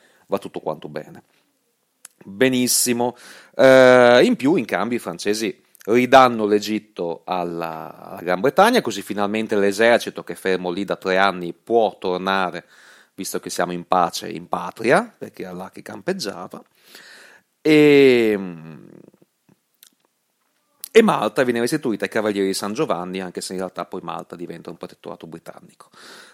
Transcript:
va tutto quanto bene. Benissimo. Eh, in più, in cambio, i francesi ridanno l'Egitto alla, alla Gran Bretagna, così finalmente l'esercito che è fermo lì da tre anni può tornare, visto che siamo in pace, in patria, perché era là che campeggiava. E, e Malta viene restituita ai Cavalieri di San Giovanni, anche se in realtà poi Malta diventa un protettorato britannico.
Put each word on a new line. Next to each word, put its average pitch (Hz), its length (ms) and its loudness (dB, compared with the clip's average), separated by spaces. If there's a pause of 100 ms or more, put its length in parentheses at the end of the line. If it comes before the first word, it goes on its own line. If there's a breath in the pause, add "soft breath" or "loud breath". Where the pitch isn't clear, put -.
(280 soft breath)
va 98 100 -6
tutto - 220 -12
quanto 78 300 -10
bene. 76 340 -16 (1000)
Benissimo. 123 920 0 (380 loud breath)
Eh, 127 680 8
in 240 120 2
più, 131 180 0
in 147 120 -2
cambio, 104 320 -4
i 107 40 -8
francesi 104 580 -6 (240)
ridanno 123 600 4
l'Egitto 104 800 -2
alla, 85 760 -8
alla 87 240 -18
Gran 90 180 -2
Bretagna, 190 420 2
così 101 200 -6
finalmente 104 540 -4
l'esercito 101 680 0
che - 100 -12
è - 20 -16
fermo 90 340 -4
lì 92 160 -6
da 90 100 -4
tre 92 220 -2
anni 90 360 -2
può 113 440 -2
tornare, 92 680 -4 (500 soft breath)
visto 90 240 -10
che - 100 -14
siamo 87 220 -4
in 87 160 -10
pace, 90 420 -2
in 85 180 -14
patria, 113 680 -2
perché - 240 -16
era 92 120 -14
là 92 200 -14
che 104 80 -20
campeggiava. 104 800 -12 (1000 loud breath)
E, 139 800 6 (2500)
e 226 80 8
Malta 147 420 0
viene 120 180 -2
restituita 120 420 -4
ai 98 80 -6
Cavalieri 104 360 -2
di 95 60 -2
San 101 200 -6
Giovanni, 92 460 -4
anche 92 220 -10
se - 120 -10
in 92 60 -8
realtà 90 260 -8
poi 92 180 -14
Malta 82 320 -14
diventa 85 340 -16
un 85 80 -16
protettorato - 480 -18
britannico. - 640 -20 (440 loud breath)